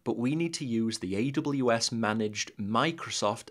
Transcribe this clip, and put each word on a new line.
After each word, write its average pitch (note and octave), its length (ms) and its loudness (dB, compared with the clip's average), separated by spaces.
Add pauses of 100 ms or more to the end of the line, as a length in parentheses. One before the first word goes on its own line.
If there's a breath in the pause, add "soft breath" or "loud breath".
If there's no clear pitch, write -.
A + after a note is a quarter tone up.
but A2+ 140 0
we B2+ 180 0
need E3 180 0
to D3 120 -6
use A2+ 320 0
the F#2+ 180 -2
A B2+ 140 0
W C#3 420 2
S A#2 180 2
managed G#2+ 680 0
Microsoft A2 920 0